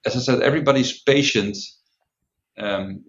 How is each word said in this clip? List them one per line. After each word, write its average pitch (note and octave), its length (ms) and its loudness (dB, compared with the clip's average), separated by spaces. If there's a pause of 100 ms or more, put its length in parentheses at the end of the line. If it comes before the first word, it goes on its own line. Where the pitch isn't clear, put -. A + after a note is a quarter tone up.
as B2+ 80 -2
I B2 60 -2
said, B2 200 2
everybody's C#3 600 2
patient. A#2+ 540 2 (1000)
Um, G2 520 -6